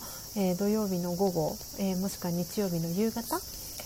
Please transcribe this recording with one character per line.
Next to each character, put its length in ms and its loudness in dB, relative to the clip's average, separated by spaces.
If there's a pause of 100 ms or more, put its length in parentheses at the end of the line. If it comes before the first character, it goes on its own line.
(360)
え 180 4
ー、 40 -2
土 120 2
曜 180 2
日 100 2
の 160 0
午 180 4
後、 240 2 (220)
え 160 2
ー、 40 0
も 100 0
し 100 -6
く 80 -4
は 60 0
日 300 0
曜 80 2
日 100 0
の 100 -2
夕 220 2
方、 280 -2 (460)